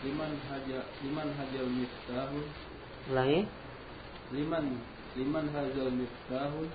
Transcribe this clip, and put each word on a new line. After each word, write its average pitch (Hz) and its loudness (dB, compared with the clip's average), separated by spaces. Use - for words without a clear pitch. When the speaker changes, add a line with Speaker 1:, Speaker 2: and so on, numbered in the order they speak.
Speaker 1:
liman 151 0
haja, 131 -2
liman 147 0
hajal 131 0
miftahun. 127 0
Speaker 2:
Ulangi. 135 8
Speaker 1:
Liman, 147 2
liman 151 2
hajal 135 2
miftahun. 135 0